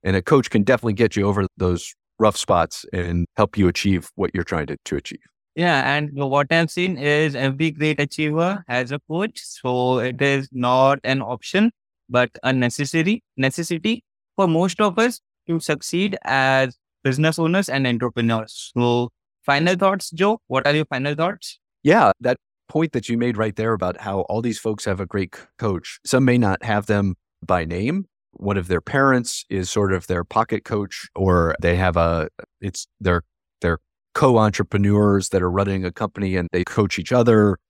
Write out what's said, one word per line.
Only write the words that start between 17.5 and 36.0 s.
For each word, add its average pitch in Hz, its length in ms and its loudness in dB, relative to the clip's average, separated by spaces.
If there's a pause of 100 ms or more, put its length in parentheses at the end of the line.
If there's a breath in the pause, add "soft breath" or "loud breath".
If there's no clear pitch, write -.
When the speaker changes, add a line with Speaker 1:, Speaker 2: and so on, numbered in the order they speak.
Speaker 2:
and 135 160 0
entrepreneurs. 113 880 -2
So 120 360 2 (320)
final 160 320 2
thoughts, 190 360 0
Joe? 202 360 0
What 131 200 -2
are 143 60 4
your 151 120 0
final 139 300 -4
thoughts? 170 440 -6 (240)
Speaker 1:
Yeah, 156 360 6
that 123 180 0 (300)
point 156 260 -2
that 113 160 -4
you 117 80 -2
made 120 200 0
right 110 180 -2
there 113 180 -2
about 92 280 -4
how 98 200 -4
all 107 200 -4
these 113 180 -4
folks 107 260 -6
have 95 140 -2
a 98 60 -4
great 92 300 -6
c-, - 60 -20 (160)
coach. 98 480 -6
Some 135 200 2
may 123 120 4
not 101 260 0
have 104 240 -2
them 101 280 0 (300)
by 87 180 0
name. 110 420 -4 (260)
One 101 260 -4
of 87 100 -4
their 87 140 0
parents 135 680 0
is 92 200 -4
sort 101 240 0
of 90 140 -4
their 87 180 -2
pocket 110 400 -2
coach, 104 500 -6
or 90 460 2
they 87 160 2
have 90 180 0
a, 82 320 0 (320)
it's - 280 -10 (120)
their, 87 220 2 (400)
their 85 160 0 (380)
co-entrepreneurs 104 1120 2
that 95 120 0
are 90 100 0
running 95 340 -2
a 90 60 -4
company 101 440 -4